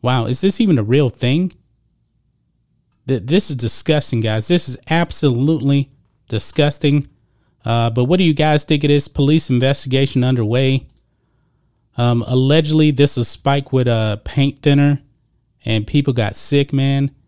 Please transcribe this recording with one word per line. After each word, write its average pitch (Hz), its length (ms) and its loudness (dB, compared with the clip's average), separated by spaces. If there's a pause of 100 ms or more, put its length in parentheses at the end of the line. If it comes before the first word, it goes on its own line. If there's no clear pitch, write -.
Wow, 123 240 0
is 127 160 -4
this 196 200 0
even 185 160 2
a 110 60 0
real 127 260 2
thing? 151 420 -2 (1600)
Th-, 123 140 -2
this 147 280 -2
is 143 60 -6
disgusting, 120 680 -2
guys. 110 260 -2
This 170 220 0
is 123 80 -10 (120)
absolutely 139 1000 0 (360)
disgusting. 143 800 0 (580)
Uh, 117 240 0
but 123 160 0
what 170 120 2
do 185 60 2
you 160 100 4
guys 151 300 0
think 147 200 0
of 147 40 0
this? 143 200 2
Police 151 420 0
investigation 131 760 0
underway. 127 640 0 (1120)
Um, 120 280 0
allegedly, 151 680 2
this 139 260 2
is 120 100 -2
spiked 139 460 -4
with 127 140 2
a 110 360 -2
paint - 380 -2
thinner, 143 400 2 (640)
and 110 200 -2
people 139 280 0
got 113 240 -2
sick, 139 340 -2
man. 139 400 0 (160)